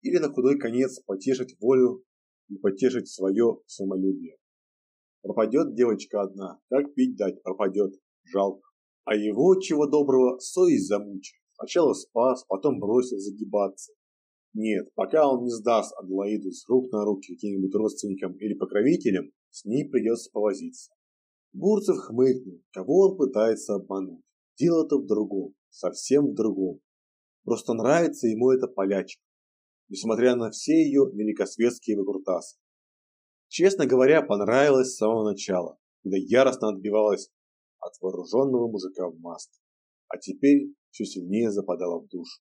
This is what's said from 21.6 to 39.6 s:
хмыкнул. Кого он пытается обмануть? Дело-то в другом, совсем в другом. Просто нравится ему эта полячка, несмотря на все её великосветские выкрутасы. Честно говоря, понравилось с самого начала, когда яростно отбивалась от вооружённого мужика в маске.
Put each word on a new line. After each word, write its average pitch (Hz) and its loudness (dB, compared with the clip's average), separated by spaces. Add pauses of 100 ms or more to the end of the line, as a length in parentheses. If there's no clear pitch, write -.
хмыкнул. 127 0 (100)
Кого 185 4
он 190 -8
пытается 110 0
обмануть? 95 -8 (360)
Дело-то 156 2
в - -4
другом, 101 -4 (160)
совсем 135 0
в - -4
другом. 95 -2 (640)
Просто 117 -4
нравится 127 0
ему 117 2
эта 131 2
полячка, 98 -2 (680)
несмотря 113 0
на 113 -4
все - -4
её 139 4
великосветские 107 -2
выкрутасы. 95 -6 (880)
Честно 185 2
говоря, 135 6
понравилось 127 2
с - -12
самого 110 0
начала, 90 -4 (240)
когда 98 -4
яростно 110 2
отбивалась 104 0 (500)
от 87 -14
вооружённого 117 -2
мужика 92 -8
в 82 -14
маске. 82 -16 (500)